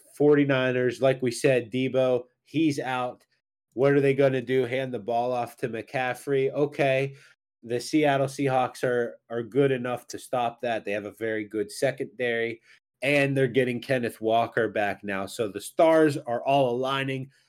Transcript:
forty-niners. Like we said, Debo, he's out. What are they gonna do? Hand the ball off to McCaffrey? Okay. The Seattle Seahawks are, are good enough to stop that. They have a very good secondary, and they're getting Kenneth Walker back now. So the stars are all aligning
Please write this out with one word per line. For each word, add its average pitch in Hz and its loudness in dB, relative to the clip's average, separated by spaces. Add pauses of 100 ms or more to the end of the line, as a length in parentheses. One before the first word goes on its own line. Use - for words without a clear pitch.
(160)
forty-niners. 127 2
Like 135 2
we 123 0
said, 120 0
Debo, 127 0 (200)
he's 147 -2
out. 127 -6 (500)
What 139 2
are 143 4
they 139 4
gonna 131 2
do? 131 0
Hand 127 -4
the 113 -6
ball 120 -2
off 120 -4
to 127 -6
McCaffrey? 131 -2
Okay. 139 0 (480)
The 117 -4
Seattle 139 2
Seahawks 131 -2
are, 120 0 (140)
are 117 -6
good 131 0
enough 123 -4
to 104 -14
stop 120 -4
that. 113 -2
They 101 -6
have 104 -4
a 101 -10
very 110 -6
good 104 -4
secondary, 120 -4 (400)
and 139 2
they're 135 4
getting 123 0
Kenneth 120 -4
Walker 113 2
back 101 -4
now. 98 -4
So 110 -4
the 95 -10
stars 160 4
are 120 -4
all 135 2
aligning 135 -4 (180)